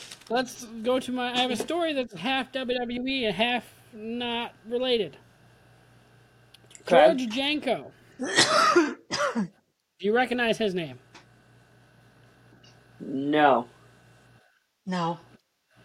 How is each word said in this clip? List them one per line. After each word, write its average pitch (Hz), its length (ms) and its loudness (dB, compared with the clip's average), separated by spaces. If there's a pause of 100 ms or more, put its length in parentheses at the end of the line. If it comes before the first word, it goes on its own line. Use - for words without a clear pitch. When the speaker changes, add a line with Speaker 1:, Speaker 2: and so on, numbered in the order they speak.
(280)
Speaker 1:
let's 247 360 -4 (180)
go 254 180 2
to 254 120 -6
my, 247 200 -2
I 247 60 0
have 254 120 2
a 226 60 -2
story 320 380 0
that's 254 180 -2
half 254 400 -2
W 254 260 -4
W 247 280 -4
E 269 180 -2
and 202 100 0
half 233 300 0 (280)
not 233 600 -6 (160)
related. 240 480 -2 (1700)
Speaker 2:
Okay. - 240 8
Speaker 1:
George 262 280 2
Janko. 269 560 -2 (140)
<coughs> - 140 -20
Do 508 1300 2 (520)
you 208 160 0
recognize 240 440 0
his 202 160 0
name? 147 240 -6 (2000)
Speaker 2:
No. 139 640 2 (1200)
Speaker 3:
No. 175 320 -2 (680)